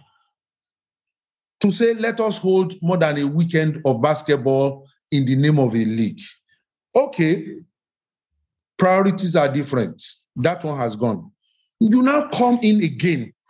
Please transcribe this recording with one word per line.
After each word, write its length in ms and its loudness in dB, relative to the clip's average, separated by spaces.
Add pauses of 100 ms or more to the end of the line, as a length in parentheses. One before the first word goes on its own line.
(1600)
to 120 0
say, 240 0
"Let 240 -6
us 180 -2
hold 460 0
more 120 0
than 220 0
a 80 -2
weekend 580 -2
of 180 0
basketball 840 0 (240)
in 140 0
the 100 2
name 240 2
of 140 2
a 100 2
league." 380 -2 (720)
Okay, 640 0 (1200)
priorities 580 2
are 140 2
different. 520 -4 (360)
That 260 -2
one 140 -6
has 180 -4
gone. 340 -4 (520)
You 220 4
now 260 2
come 320 2
in 200 4
again, 520 -2 (160)